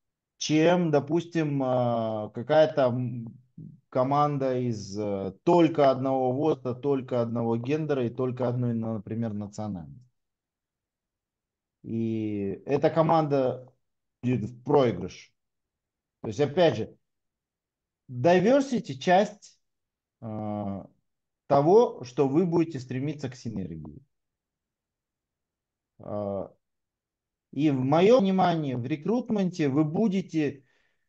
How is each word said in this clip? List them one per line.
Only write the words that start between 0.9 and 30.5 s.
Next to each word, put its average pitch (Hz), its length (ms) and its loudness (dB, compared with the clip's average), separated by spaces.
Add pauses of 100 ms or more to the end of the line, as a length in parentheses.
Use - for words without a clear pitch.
допустим, 147 720 -2
а, 117 680 -2
какая-то, 151 540 2
м, 123 520 -4 (540)
команда 135 680 0
из, 104 400 -4
э, 98 340 -4 (100)
только 165 460 4
одного 131 420 0
возраста, 131 440 -2
только 131 460 -2
одного 117 360 -2
гендера 139 480 -2
и 113 60 -4
только 127 360 -4
одной, 120 280 -2
например, 113 580 -6
национальности. 101 720 -10 (1800)
И 110 840 -4
эта 143 240 2
команда 156 840 0 (480)
будет 120 220 -2
в - 200 -12
проигрыш. 117 720 0 (880)
То - 80 -8
есть, 107 120 -2
опять 147 340 4
же, 107 220 -8 (1120)
diversity — 185 840 2
часть, - 640 0 (600)
а, 104 680 -8 (580)
того, 170 580 4
что 139 240 0
вы 147 180 2
будете 165 340 -2
стремиться 131 500 -6
к 127 60 -14
синергии. 82 680 -10 (2000)
А, 101 520 -6 (1000)
и 151 160 0
в 135 100 0
моём 175 420 4
понимании, 180 520 0
в 120 120 -4
рекрутменте 180 840 -2
вы 151 160 2
будете 165 800 -2 (460)